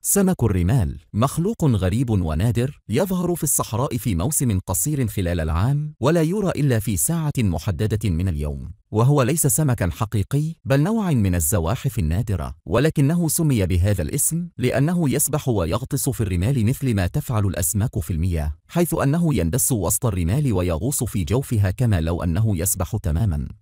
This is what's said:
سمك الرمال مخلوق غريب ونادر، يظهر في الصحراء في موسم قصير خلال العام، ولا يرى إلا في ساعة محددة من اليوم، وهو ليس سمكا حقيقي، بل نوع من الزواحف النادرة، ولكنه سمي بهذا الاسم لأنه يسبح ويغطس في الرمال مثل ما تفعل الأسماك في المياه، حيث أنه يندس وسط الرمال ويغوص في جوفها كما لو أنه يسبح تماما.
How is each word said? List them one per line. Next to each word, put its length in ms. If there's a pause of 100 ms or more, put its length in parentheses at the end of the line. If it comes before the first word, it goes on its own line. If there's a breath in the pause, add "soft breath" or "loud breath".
سمك 420
الرمال 560 (140)
مخلوق 520
غريب 440
ونادر، 800
يظهر 460
في 80
الصحراء 540
في 180
موسم 440
قصير 480
خلال 320
العام، 600
ولا 220
يرى 280
إلا 300
في 180
ساعة 400
محددة 720
من 180
اليوم، 440 (200)
وهو 300
ليس 260
سمكا 440
حقيقي، 600 (120)
بل 180
نوع 280
من 240
الزواحف 640
النادرة، 560 (100)
ولكنه 600
سمي 380
بهذا 360
الاسم 460 (100)
لأنه 520
يسبح 400
ويغطس 600
في 120
الرمال 440
مثل 280
ما 140
تفعل 380
الأسماك 540
في 140
المياه، 400 (140)
حيث 260
أنه 420
يندس 360
وسط 340
الرمال 480
ويغوص 500
في 200
جوفها 480
كما 300
لو 220
أنه 340
يسبح 380
تماما. 520 (140)